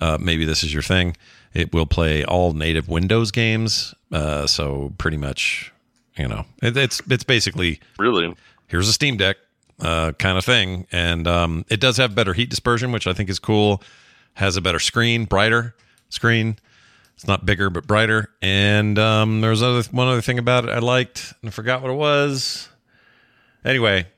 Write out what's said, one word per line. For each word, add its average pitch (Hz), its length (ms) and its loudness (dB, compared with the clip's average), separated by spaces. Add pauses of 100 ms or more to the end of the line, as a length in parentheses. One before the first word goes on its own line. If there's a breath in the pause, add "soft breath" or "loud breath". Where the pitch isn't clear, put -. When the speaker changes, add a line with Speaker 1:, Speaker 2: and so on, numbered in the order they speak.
Speaker 1:
uh, 80 200 0
maybe 82 260 0
this 78 180 0
is 76 100 -4
your 76 100 -2
thing. 90 320 0 (380 soft breath)
It 82 200 -2
will 82 140 2
play 78 360 2
all 90 300 0
native 78 340 -2
Windows 95 440 0
games. 113 640 -2 (160)
Uh, 76 380 -2
so 69 500 -4
pretty 78 200 -2
much, - 560 -6 (420)
you 151 120 -4
know, 104 180 -6 (160)
it, 117 160 -2
it's, 135 320 0
it's 131 160 -2
basically 92 560 0 (180 soft breath)
Speaker 2:
Really? 92 340 2 (340 soft breath)
Speaker 1:
here's 90 200 0
a 110 60 2
Steam 135 240 0
Deck, 98 180 2 (460)
uh, 80 320 0
kind 92 240 0
of 92 80 0
thing. 92 480 0
And, 85 340 0
um, 85 420 0
it 110 120 -2
does 127 160 2
have 123 180 0
better 98 180 0
heat 120 160 -2
dispersion, 120 440 -2
which 110 120 -4
I 95 60 0
think 92 180 -4
is 95 100 -4
cool. 104 440 2 (520 soft breath)
Has 98 200 0
a 95 60 -2
better 85 180 0
screen, 117 460 0
brighter 113 500 0 (340 soft breath)
screen. 113 460 0 (600 soft breath)
It's - 100 -20
not 98 180 0
bigger, 98 240 2
but 85 160 -6
brighter. 107 440 2 (120)
And, 101 560 2
um, 110 440 2
there 113 100 2
was 110 100 2
other, 123 300 2
one 127 160 0
other 127 140 2
thing 123 180 -2
about 123 240 2
it 113 60 -6
I 110 100 -2
liked, 123 600 -2
and 113 80 -10
I - 20 -8
forgot 127 300 -4
what 127 100 -4
it 131 60 -4
was. 143 720 0 (920 soft breath)
Anyway, 110 440 2 (100)